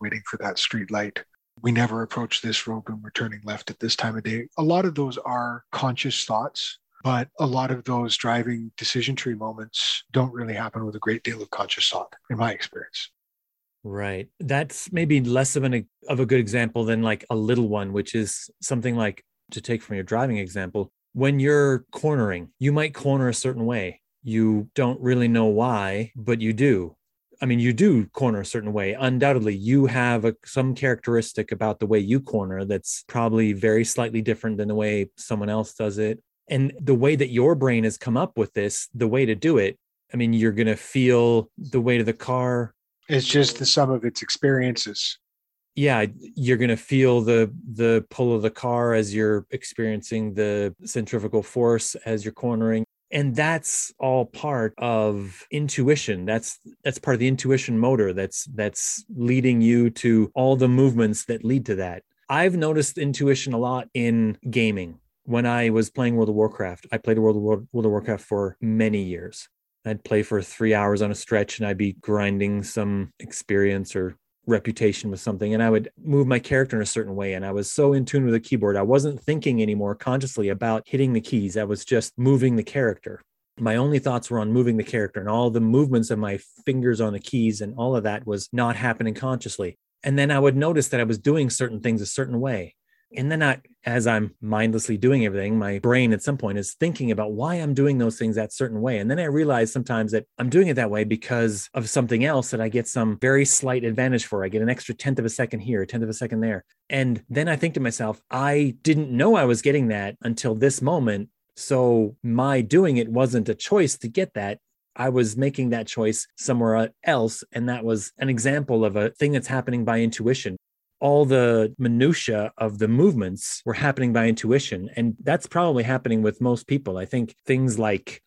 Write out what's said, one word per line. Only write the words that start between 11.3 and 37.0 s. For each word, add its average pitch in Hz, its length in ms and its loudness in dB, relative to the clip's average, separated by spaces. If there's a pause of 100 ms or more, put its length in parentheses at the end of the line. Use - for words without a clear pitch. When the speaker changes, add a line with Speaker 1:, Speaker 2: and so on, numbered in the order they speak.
Speaker 1:
of 101 80 -14
conscious - 400 -2
thought, 92 240 -6 (160)
in 117 80 -4
my 113 140 0
experience. - 600 -12 (720)
Speaker 2:
Right. 101 460 -6 (100)
That's 143 520 -4
maybe 151 300 2
less 127 340 2
of 143 80 0
an, 123 240 0 (220)
of 131 100 0
a 131 60 2
good 127 140 4
example 117 440 0
than, 113 180 0
like, 110 280 0
a 120 60 -2
little 113 340 2
one, 101 240 -2
which 101 220 -4
is 107 340 -4 (120)
something 120 360 -2
like, 104 260 -2 (280)
to 110 100 -12
take 113 200 -4
from - 140 -8
your 95 80 -4
driving 113 340 0
example, 95 540 -6 (220)
when 135 260 2
you're 139 520 4
cornering, 104 580 -2 (100)
you 139 120 2
might 151 220 0
corner 135 360 0
a 117 40 0
certain 123 320 -4
way. 107 360 -4 (200)
You 110 540 2
don't 127 260 0
really 123 260 2
know 117 180 4
why, 107 720 0
but 113 260 -2
you 110 120 0
do. 107 420 2 (460)
I 139 40 0
mean, 120 140 2
you 120 120 4
do 123 360 4
corner 113 340 -2
a 95 40 -10
certain 107 280 -6
way. 101 260 -2
Undoubtedly, 127 560 2
you 123 300 4
have 120 400 2
a, 113 180 0
some 131 320 -2
characteristic 117 800 -2
about 107 260 -2
the 110 80 -2
way 107 120 4
you 104 200 2
corner 98 460 -4
that's - 420 -6
probably 113 460 2
very 110 320 2
slightly 113 360 -2
different 107 360 -4
than 104 100 -4
the 104 80 -2
way 107 400 -2
someone 104 340 -6
else 107 240 -4
does 104 240 -4
it. 107 240 -2 (280)
And 135 320 0
the 139 140 4
way 139 200 4